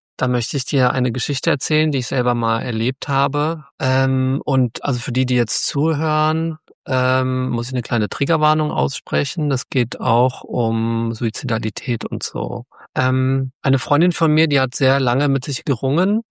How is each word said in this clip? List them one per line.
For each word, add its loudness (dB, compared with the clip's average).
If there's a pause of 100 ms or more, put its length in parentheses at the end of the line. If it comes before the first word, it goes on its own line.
(160)
da -2
möchte -2
ich -4
dir 2
eine 0
Geschichte -4
erzählen, 0
die 0
ich -4
selber 0
mal 0
erlebt -4
habe. 0 (120)
Ähm, 2
und 0
also -2
für -6
die, 2
die 0
jetzt 0
zuhören, 0 (280)
ähm, 2
muss -2
ich -6
eine -2
kleine 0
Triggerwarnung 2
aussprechen. -2
Das -2
geht -2
auch 2
um 0
Suizidalität -4
und -6
so. -6 (300)
Ähm, 0 (100)
eine 2
Freundin 4
von 2
mir, 4
die 2
hat 0
sehr 2
lange 2
mit 0
sich -8
gerungen, 0